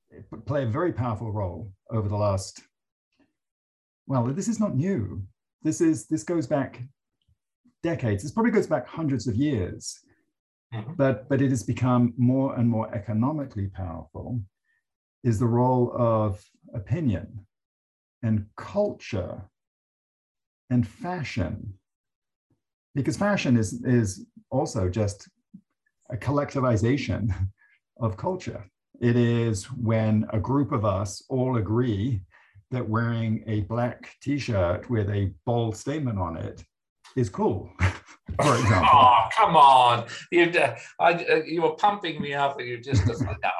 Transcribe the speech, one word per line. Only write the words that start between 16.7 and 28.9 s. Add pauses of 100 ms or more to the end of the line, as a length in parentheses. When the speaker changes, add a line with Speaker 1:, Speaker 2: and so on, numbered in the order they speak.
Speaker 1:
opinion (760)
and (140)
culture (1300)
and
fashion, (1200)
because
fashion
is,
is (240)
also
just (800)
a
collectivization (400)
<laughs>
of
culture. (380)